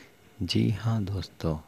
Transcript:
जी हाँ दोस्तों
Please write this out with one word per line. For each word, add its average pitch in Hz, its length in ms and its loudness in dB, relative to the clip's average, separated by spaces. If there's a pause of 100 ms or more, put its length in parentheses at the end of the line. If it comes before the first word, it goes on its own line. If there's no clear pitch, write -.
(400)
जी 110 320 2
हाँ 110 320 0
दोस्तों 90 520 -4 (120)